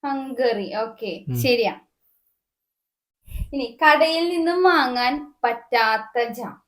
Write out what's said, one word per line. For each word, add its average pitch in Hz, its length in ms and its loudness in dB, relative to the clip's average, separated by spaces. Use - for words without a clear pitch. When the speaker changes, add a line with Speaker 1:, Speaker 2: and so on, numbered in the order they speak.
Speaker 1:
ഹംഗറി, 254 680 -2
ഓക്കെ, 220 540 -6
Speaker 2:
ഉം. 120 140 -2
Speaker 1:
ശരിയാ. 226 380 2
ഇനി, 254 300 -6
കടയിൽ 320 460 4
നിന്നും 349 340 0
വാങ്ങാൻ 277 720 2
പറ്റാത്ത 233 840 0
ജാം. 208 400 -10